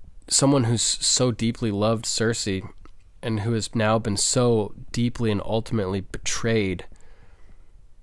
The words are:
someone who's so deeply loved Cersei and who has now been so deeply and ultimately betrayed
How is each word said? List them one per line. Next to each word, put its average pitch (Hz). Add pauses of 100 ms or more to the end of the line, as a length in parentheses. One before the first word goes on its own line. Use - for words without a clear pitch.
(280)
someone 139
who's 117
so -
deeply 113
loved 107
Cersei 110 (520)
and 113
who 113
has 107
now 110
been 107
so 117 (200)
deeply 120
and 101
ultimately 101
betrayed 101 (1200)